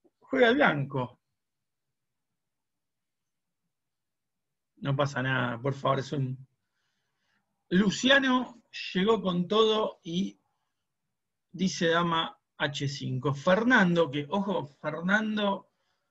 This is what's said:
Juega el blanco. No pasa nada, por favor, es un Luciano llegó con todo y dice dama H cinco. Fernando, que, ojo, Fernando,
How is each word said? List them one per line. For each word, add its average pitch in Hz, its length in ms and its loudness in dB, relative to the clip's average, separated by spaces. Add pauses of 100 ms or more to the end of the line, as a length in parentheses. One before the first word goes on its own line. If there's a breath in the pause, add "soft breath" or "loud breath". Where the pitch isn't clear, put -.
(220)
Juega 254 260 4
el 240 80 4
blanco. 143 640 0 (3500)
No 139 180 -2
pasa 139 260 -2
nada, 127 400 -2
por 131 120 -2
favor, 135 260 0
es 135 140 -8
un 131 240 -4 (1300)
Luciano 254 960 2 (300)
llegó 202 280 2
con 180 240 0
todo 214 600 0
y 185 340 -4 (1120)
dice 175 380 -2
dama 165 500 -2 (160)
H 143 320 -4
cinco. 131 460 -4
Fernando, 180 760 4
que, 147 180 -6
ojo, 190 380 -4 (120)
Fernando, 196 920 -2 (400)